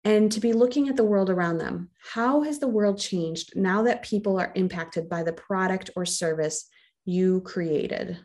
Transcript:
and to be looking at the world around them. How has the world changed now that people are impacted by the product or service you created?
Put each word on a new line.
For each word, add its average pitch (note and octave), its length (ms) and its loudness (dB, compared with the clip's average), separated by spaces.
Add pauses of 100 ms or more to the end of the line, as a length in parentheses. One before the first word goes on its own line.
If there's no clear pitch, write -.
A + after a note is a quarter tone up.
and G#3+ 280 6
to A3 80 -2
be A#3 140 2
looking B3+ 340 4
at C4 100 0
the A#3 60 4
world G3 260 4
around F3 280 0
them. F3 320 -6 (240)
How C4 300 2
has D4 160 -4
the C#4 80 -2
world G#3 320 2
changed E3 560 -6
now F#3+ 280 2
that A#3+ 200 0
people G3+ 360 0
are - 140 -2
impacted E3+ 560 -4
by E3+ 140 -4
the E3 100 -2
product F#3+ 640 -2
or F3+ 100 -4
service D#3+ 640 -4 (380)
you F#3 360 2
created? F3 840 -4